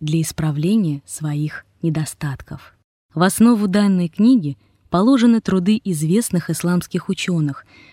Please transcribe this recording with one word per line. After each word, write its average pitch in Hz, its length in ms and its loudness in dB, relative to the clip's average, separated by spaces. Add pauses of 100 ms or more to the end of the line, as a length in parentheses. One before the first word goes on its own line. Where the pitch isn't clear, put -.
для 156 200 0
исправления 156 840 -2
своих 151 580 -6 (160)
недостатков. - 960 -6 (400)
В 160 80 -2
основу 214 440 4
данной 190 420 2
книги 202 500 2 (320)
положены 226 500 4
труды 190 440 0
известных 175 680 -2
исламских 175 580 -4
учёных, 165 560 -4 (280)